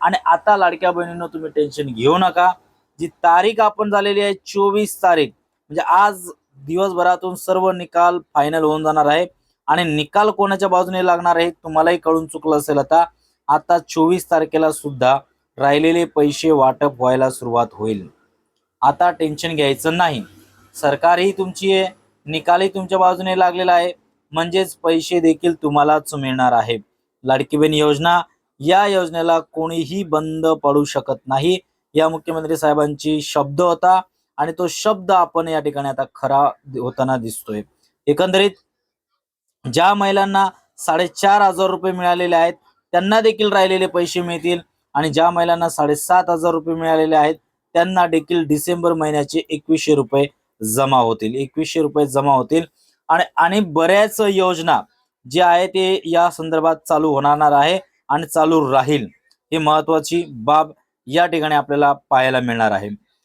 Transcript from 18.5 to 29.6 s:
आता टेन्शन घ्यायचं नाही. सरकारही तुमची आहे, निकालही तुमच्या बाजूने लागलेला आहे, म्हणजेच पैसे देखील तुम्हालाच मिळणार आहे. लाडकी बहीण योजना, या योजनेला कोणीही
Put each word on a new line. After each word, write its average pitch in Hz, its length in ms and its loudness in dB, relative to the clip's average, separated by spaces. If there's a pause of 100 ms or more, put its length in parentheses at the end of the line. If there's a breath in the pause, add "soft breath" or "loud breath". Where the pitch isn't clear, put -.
आता 147 300 2
टेन्शन 160 440 -6
घ्यायचं 147 420 0
नाही. 151 260 -2 (520)
सरकारही 170 560 0
तुमची 190 420 -4
आहे, 190 140 0 (380)
निकालही 175 440 0
तुमच्या 190 280 -4
बाजूने 185 420 0
लागलेला 180 340 2
आहे, 175 180 0 (400)
म्हणजेच 170 440 -2
पैसे 165 440 0
देखील 165 340 2 (100)
तुम्हालाच 151 500 0
मिळणार 131 380 -2
आहे. 117 260 0 (460)
लाडकी 131 340 -2
बहीण 156 160 2
योजना, 151 480 2 (380)
या 180 280 2
योजनेला 165 520 0
कोणीही 160 640 -6